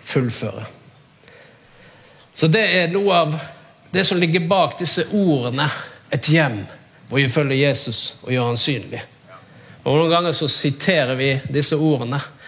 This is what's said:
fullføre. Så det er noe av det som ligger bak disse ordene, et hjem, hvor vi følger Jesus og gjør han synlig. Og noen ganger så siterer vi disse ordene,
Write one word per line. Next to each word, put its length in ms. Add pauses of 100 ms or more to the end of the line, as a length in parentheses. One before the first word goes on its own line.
fullføre. 640 (1700)
Så 160
det 240
er 160
noe 320
av 120 (600)
det 120
som 120
ligger 320
bak 300
disse 340
ordene, 560 (440)
et 160
hjem, 320 (460)
hvor 100
vi 120
følger 380
Jesus 540
og 100
gjør 200
han 80
synlig. 420 (840)
Og 140
noen 140
ganger 240
så 120
siterer 680
vi 120 (220)
disse 240
ordene, 440 (280)